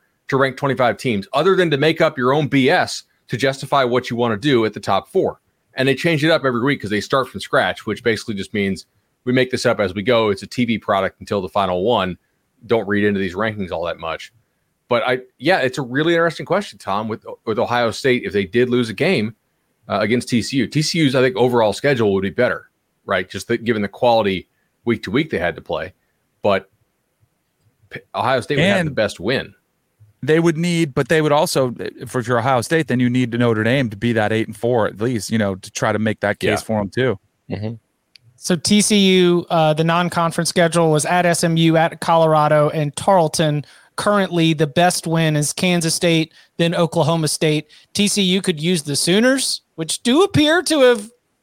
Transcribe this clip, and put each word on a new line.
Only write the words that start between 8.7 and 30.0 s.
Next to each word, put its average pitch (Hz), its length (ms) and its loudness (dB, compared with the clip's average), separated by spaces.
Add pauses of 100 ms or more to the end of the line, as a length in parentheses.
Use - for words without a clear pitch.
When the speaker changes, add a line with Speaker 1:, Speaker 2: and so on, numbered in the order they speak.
Speaker 1:
we 123 100 -2
make 127 160 2
this 120 160 -2
up 110 120 0
as 95 160 0
we 104 80 -6
go. 110 280 2
It's 98 120 -4
a 98 40 -14
T - 180 -4
V 113 140 -2
product 95 420 -2
until 98 220 -4
the 92 80 -8
final 92 340 -2
one. 95 320 0 (500)
Don't 110 220 0
read 101 160 2
into 101 160 0
these 90 140 -4
rankings 104 360 -4
all 85 140 -6
that 85 140 -6
much. 80 340 -10 (540)
But 117 200 0
I, 127 140 0 (180)
yeah, 170 220 2
it's 131 180 -2
a 143 40 -2
really 139 300 -2
interesting 165 320 -2
question, 104 340 -4
Tom, 104 300 -4
with, 110 160 -8 (220)
with 113 120 -2
Ohio 117 320 0
State. 123 340 0
If 98 100 -4
they 101 100 0
did 117 240 0
lose 120 220 0
a - 40 -6
game, 135 400 -2 (540)
uh, 101 140 -2
against 120 260 0
T 113 140 0
C - 160 -4
U, 107 80 0
T 156 160 -2
C 165 160 -4
U's, 143 160 2
I 127 80 2
think, 127 140 2
overall 120 360 2
schedule 117 400 0
would 95 100 0
be 98 80 -2
better, 95 400 -2 (360)
right? 95 220 -2
Just - 200 -12
the, 117 80 0
given 113 260 -2
the 98 60 -2
quality 110 580 0 (380)
week 117 200 -2
to 92 60 -10
week 110 200 -2
they 98 80 -2
had 85 180 -2
to 80 60 -16
play. 82 320 -8 (480)
But 98 280 0 (1200)
P-, - 100 -16 (140)
Ohio 120 280 0
State 147 140 -4
would 151 80 2
have 196 120 2
the 185 120 0
Speaker 2:
And 131 60 -10
Speaker 1:
best 104 260 -2
win. 101 340 -4 (680)